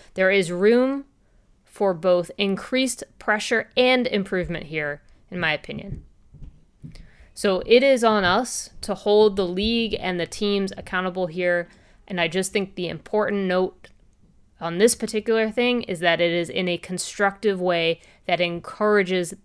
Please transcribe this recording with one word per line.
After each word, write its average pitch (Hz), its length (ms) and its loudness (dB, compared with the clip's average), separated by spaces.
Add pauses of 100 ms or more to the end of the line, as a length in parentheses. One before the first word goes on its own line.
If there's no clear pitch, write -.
(120)
There 185 180 2
is 185 220 2
room 247 540 2 (580)
for 196 300 -2
both 175 420 0
increased 208 640 -2 (160)
pressure 214 600 -2
and 254 300 4
improvement 180 580 -4
here, 147 340 -6 (300)
in 180 100 -8
my 160 140 0
opinion. - 500 -12 (1300)
So 190 320 0
it 247 180 8
is 262 220 4
on 214 200 4
us 202 440 0 (140)
to 202 120 -4
hold 208 420 4
the 190 100 0
league 214 520 -2
and 180 220 -4
the 165 60 -4
teams 202 500 -2
accountable 185 520 -4
here. 175 420 -2 (360)
And 180 140 -6
I 165 80 0
just 185 240 -2
think 196 220 -4
the 175 140 -6
important 202 560 -2
note 185 440 -2 (720)
on 165 160 -6
this 226 180 4
particular 220 560 -2
thing 240 340 0
is 165 160 -6
that 170 200 2
it 170 120 2
is 170 180 -2
in 180 180 -2
a 175 80 0
constructive 196 840 -4
way 170 380 0 (260)
that 175 140 0
encourages 180 920 0 (120)